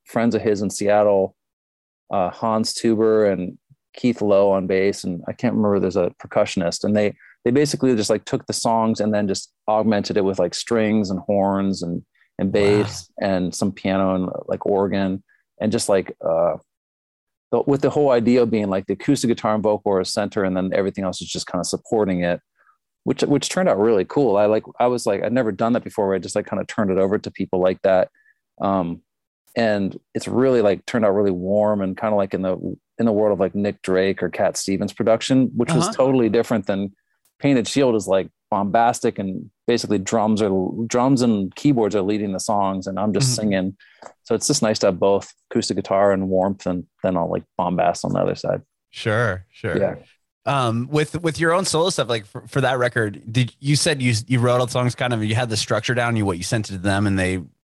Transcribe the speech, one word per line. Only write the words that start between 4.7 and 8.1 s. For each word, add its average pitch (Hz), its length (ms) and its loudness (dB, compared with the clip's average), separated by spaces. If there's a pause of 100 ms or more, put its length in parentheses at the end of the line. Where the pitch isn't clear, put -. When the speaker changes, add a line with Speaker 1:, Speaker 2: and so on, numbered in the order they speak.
Speaker 1:
and 92 240 -6
I 92 60 -8
can't 110 220 -2
remember, 104 240 2
there's 92 160 0
a 92 160 0 (120)
percussionist, 95 600 -2
and 104 120 0
they, 104 200 0 (300)
they 120 60 4
basically 143 440 2
just, 104 140 -2
like, 107 160 0